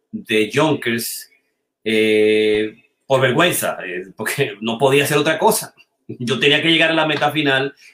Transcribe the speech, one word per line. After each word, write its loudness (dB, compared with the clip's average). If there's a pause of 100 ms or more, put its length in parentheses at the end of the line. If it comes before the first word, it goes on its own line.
(120)
de -2
Yonkers, -2 (520)
eh, 2 (320)
por 2
vergüenza, 0
eh, -8 (120)
porque -4
no -4
podía 2
hacer 0
otra 0
cosa. 0 (340)
Yo -6
tenía 2
que 0
llegar 2
a 0
la 0
meta 0
final -2 (200)